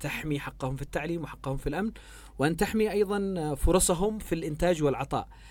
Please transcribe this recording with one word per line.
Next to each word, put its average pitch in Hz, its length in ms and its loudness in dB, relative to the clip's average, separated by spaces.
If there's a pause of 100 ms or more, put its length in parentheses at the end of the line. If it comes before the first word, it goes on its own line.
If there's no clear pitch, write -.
تحمي 147 400 -4
حقهم 135 360 -6
في 135 60 -8
التعليم 170 400 -4
وحقهم 135 340 -6
في 147 120 -6
الأمن، 190 240 -2 (460)
وأن 160 180 2
تحمي 214 340 2
أيضًا 190 640 0
فرصهم 185 640 4
في 180 160 -4
الإنتاج 165 480 0
والعطاء. 135 460 0 (220)